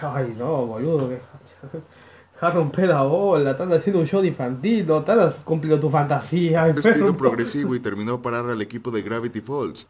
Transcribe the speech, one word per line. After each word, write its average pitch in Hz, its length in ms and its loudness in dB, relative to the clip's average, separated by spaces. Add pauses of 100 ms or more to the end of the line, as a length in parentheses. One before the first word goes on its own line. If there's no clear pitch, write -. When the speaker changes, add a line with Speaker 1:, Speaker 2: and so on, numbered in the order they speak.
Speaker 1:
Ay, 131 340 -4
no, 131 300 -2
boludo, 131 440 -2
que, 127 120 -8
<laughs> - 800 -18 (400)
ja, 170 80 2
rompe 175 380 0
la 147 160 4
bola, 156 480 2
están 175 200 -2
haciendo 180 300 2
un 151 60 0
show 196 160 2
infantil, 160 640 0
no 156 100 4
estás 170 480 2
cumpliendo 156 340 0
tu 147 120 0
fantasía, 156 720 2
Speaker 2:
Despido 165 300 4
Speaker 1:
enfermo. 196 220 2
Speaker 2:
progresivo 123 580 0
y 123 40 -2
terminó 107 360 -4
a 123 80 -6
parar 120 260 -4
al 113 140 -2
equipo 113 260 -10
de 110 140 -4
Gravity 110 380 -6
Falls, 120 480 -8